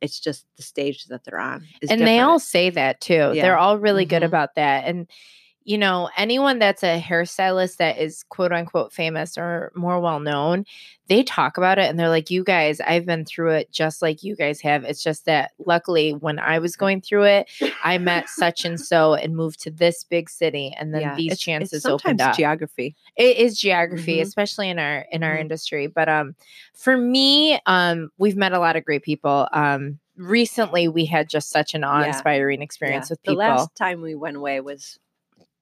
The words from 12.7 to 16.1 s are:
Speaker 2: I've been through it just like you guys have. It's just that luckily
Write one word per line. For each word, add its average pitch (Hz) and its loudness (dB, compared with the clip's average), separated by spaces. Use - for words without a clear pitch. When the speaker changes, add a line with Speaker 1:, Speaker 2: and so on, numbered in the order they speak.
Speaker 2:
I've 170 0
been 165 -2
through 165 -2
it - -2
just 156 -2
like 156 -2
you 196 -8
guys 147 -4
have. 147 0
It's - -8
just 156 -4
that 151 0
luckily 170 2